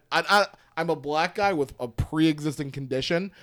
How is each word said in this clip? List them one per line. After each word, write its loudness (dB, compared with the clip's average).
I, 2
I, 6
I'm -2
a 4
black -2
guy 2
with -2
a -6
pre-existing 0
condition. -2